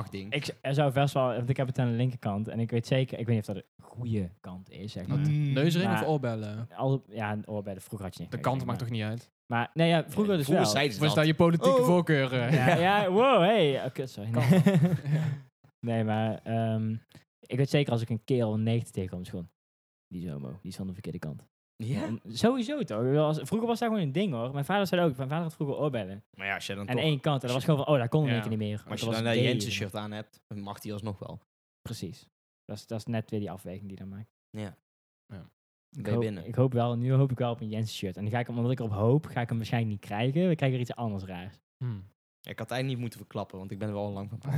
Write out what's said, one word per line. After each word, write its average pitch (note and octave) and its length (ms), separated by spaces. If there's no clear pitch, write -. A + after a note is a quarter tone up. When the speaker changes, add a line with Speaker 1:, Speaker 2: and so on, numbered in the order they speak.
Speaker 1:
achttien. G2 80
Speaker 2:
ik C#3 140
z-, - 160
er C3+ 140
zou C#3+ 180
vast C#3 220
wel... C3 200
Want A#2+ 140
ik C3 80
heb C3+ 100
het B2+ 120
aan B2+ 120
de A#2 60
linkerkant A2+ 520
en A2+ 120
ik A2+ 100
weet A2+ 160
zeker... C3 320
Ik A2 80
weet A2+ 100
niet G#2 120
of G#2 60
dat F#2 100
de - 80
goede A2 460
kant F#2 300
is, G2 220
zeg F#2 140
maar. C#3+ 120
Speaker 1:
Mm. D3 340
Speaker 3:
Neusring E3 360
Speaker 2:
Maar F#3+ 140
Speaker 3:
of - 60
oorbellen? A2+ 680
Speaker 2:
al, C3+ 320
ja, G#2+ 360
oorbellen. G2+ 380
Vroeger G2 240
had F2+ 100
je - 60
niet - 80
Speaker 3:
De A#2+ 60
Speaker 2:
neusring, B2+ 60
Speaker 3:
kant C3 140
maakt B2+ 100
Speaker 2:
maar A#2+ 120
Speaker 3:
toch A#2 120
niet A2+ 120
uit? A2 300
Speaker 2:
Maar, A#2+ 280
nee, E3 140
ja, E3 200
vroeger G#3 180
Speaker 1:
Nee, G3+ 100
Speaker 2:
dus D3 80
Speaker 1:
vroeger D3+ 200
Speaker 2:
wel. - 100
Speaker 1:
zeiden C#3 220
ze - 60
Speaker 3:
Of D#3 60
is D3+ 60
Speaker 1:
dat. D#3+ 100
Speaker 3:
dat - 80
je - 20
politieke F3 460
Speaker 1:
Oh. B3 60
Speaker 3:
voorkeur, D#3+ 460
eh? B2+ 220
Speaker 2:
Ja, D#3 260
Speaker 3:
<laughs> F3 80
Speaker 2:
ja, G3+ 220
wow, A#3 300
hey. E3 440
Oh, C3 80
kut, C3 180
sorry. G#2+ 200
Speaker 3:
Kan. A#2 200
Speaker 2:
Nee. F3+ 120
<laughs> F#3+ 180
Speaker 3:
Ja. D#3 100
Speaker 2:
Nee, A2+ 240
maar, A2 400
ehm, A2 500
ik A#2+ 100
weet C3+ 140
zeker C#3+ 220
als A#2 100
ik A2+ 60
een A2+ 160
kerel A#2 300
een G#2+ 80
negentig A2+ 300
tegenkom, F#2 280
is F#2 80
gewoon... F2 200
Die F2+ 160
is F2+ 60
homo, C#2 180
die F2+ 80
is F#2+ 60
van F#2+ 100
de F#2+ 60
verkeerde F2+ 260
kant. D2 280
Speaker 1:
Ja? C#3+ 300
Speaker 2:
Om, A3+ 220
sowieso A#3+ 540
toch? G#2+ 180
Ik A#2+ 60
bedoel, D3 180
als, D#3 180
vroeger A3 260
was A#3 100
dat A#3+ 100
gewoon G#3+ 160
een C3+ 80
ding, F#3 200
hoor. A#2+ 200
Mijn C#3+ 120
vader G3 220
zei F3 140
ook, E3 160
mijn C3+ 120
vader D#3+ 160
had D#3+ 100
vroeger C#3 220
oorbellen. G#2+ 480
Speaker 1:
Maar F#2+ 100
ja, G2 80
als F2+ 120
je G2 80
dan G2 140
Speaker 2:
Aan B2+ 80
Speaker 1:
toch B2 80
Speaker 2:
één D3+ 160
kant, C#3+ 200
en B2+ 60
dat B2 100
was C3+ 80
gewoon C#3+ 200
van, - 100
oh, C#3 40
daar A#2 100
kon D#3 140
in C#3+ 40
Speaker 3:
Ja. B2 60
Speaker 2:
één A2+ 80
keer G#2+ 100
niet A2 80
meer. G#2+ 100
Speaker 1:
Maar G#2 100
als - 100
Speaker 2:
Want G#2 120
Speaker 1:
je A2+ 60
Speaker 2:
dat A2 80
Speaker 1:
dan A2+ 100
Speaker 2:
was A#2 100
Speaker 1:
naar A#2 80
Speaker 2:
gay. B2+ 100
Speaker 1:
Jensen G#2+ 200
shirt G2+ 220
aan G#2 180
hebt, - 340
dan G#2 140
mag G2+ 200
die A2 120
alsnog G2+ 260
wel. - 220
Speaker 2:
Precies. - 460
Dat - 120
is, - 100
dat A2+ 120
is - 80
net A2+ 240
weer A2 100
die G2 100
afweging F#2 320
die G2 80
je G2 60
dan F#2+ 120
maakt. G2 220
Speaker 1:
Ja. G#2+ 120
Speaker 3:
Ja. F#2+ 140
Speaker 1:
Ben - 640
Speaker 2:
Ik G2+ 60
Speaker 1:
je G#2 60
Speaker 2:
hoop, A#2 80
Speaker 1:
binnen? G2+ 260
Speaker 2:
ik A2 80
hoop B2+ 180
wel, A#2+ 240
nu B2 160
hoop C3+ 180
ik A#2+ 80
wel A#2+ 120
op A#2 100
een A2 80
Jensen G#2+ 280
shirt. F#2 200
En F#2+ 60
dan G#2 100
ga A#2+ 60
ik, A#2+ 100
omdat A#2+ 220
ik B2+ 80
erop A2+ 140
hoop, A#2 340
ga - 140
ik A#2+ 80
hem A#2+ 80
waarschijnlijk A2+ 360
niet G2+ 180
krijgen. C3 360
Dan F3 80
krijg C#3 180
ik B2+ 60
er B2 60
iets - 100
anders G#2 300
raars. F#2 300
Speaker 3:
Hmm. A#2+ 120
Speaker 1:
Ik - 180
had A2+ 100
het - 20
eigenlijk C3 180
niet B2+ 100
moeten A#2+ 200
verklappen, G#2 400
want F#2+ 120
ik G2+ 80
ben G#2+ 100
er G#2 60
wel G2+ 100
al G#2 80
lang G2 180
van A2+ 80
plan. C#3 200